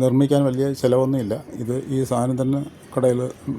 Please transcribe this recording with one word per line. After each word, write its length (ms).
നിർമ്മിക്കാൻ 440
വലിയ 200
ചിലവൊന്നുമില്ല. 560
ഇത് 100
ഈ 20
സാധനം 280
തന്നെ 200
കടയിൽ 260